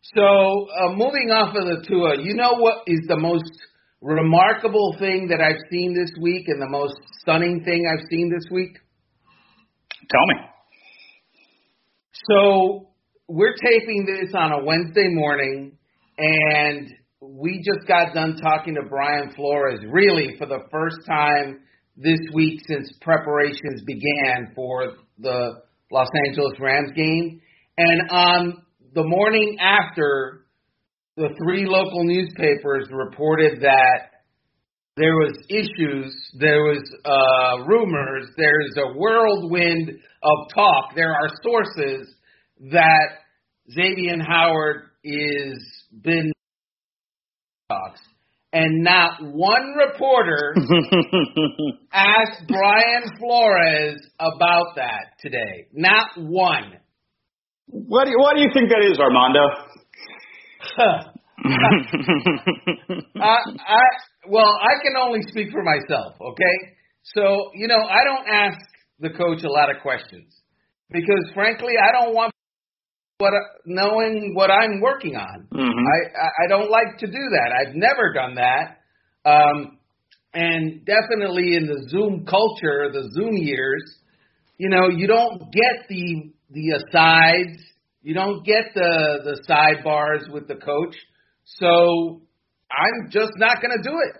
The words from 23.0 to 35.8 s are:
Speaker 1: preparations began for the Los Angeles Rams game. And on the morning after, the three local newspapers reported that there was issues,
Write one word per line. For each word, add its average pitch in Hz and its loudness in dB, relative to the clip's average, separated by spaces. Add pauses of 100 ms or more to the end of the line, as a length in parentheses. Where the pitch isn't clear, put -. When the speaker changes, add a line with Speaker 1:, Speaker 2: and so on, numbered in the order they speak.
Speaker 1:
preparations 147 -2
began 131 -4
for 127 -8 (220)
the 120 -6 (280)
Los 127 0 (200)
Angeles 139 -2
Rams 135 0
game. 160 -2 (380)
And 170 2
on 175 2 (320)
the 160 0
morning 208 0
after, 156 -2 (680)
the 156 -4 (140)
three 185 -2
local 190 0
newspapers 147 0
reported 147 0
that 135 4 (840)
there 160 4
was 156 0 (120)
issues, 147 -4 (240)